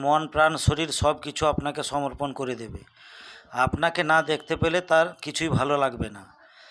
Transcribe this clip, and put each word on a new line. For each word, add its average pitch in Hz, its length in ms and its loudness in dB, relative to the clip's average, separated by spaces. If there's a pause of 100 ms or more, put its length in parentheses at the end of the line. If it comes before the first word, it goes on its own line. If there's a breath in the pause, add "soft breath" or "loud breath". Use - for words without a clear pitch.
মন, 147 180 4 (120)
প্রাণ, 156 180 4 (140)
শরীর 151 240 0 (120)
সব 147 140 2 (100)
কিছু 147 260 -4
আপনাকে 143 300 -4 (100)
সমর্পণ 143 380 -4 (100)
করে 127 220 -4
দেবে। 113 200 -12 (840 loud breath)
আপনাকে 165 360 0 (100)
না 160 60 6 (120)
দেখতে 156 320 -2
পেলে 165 180 2 (120)
তার 160 160 6 (160)
কিছুই 156 340 -4
ভালো 143 160 2 (100)
লাগবে 120 320 -4
না, 98 80 -18 (480 loud breath)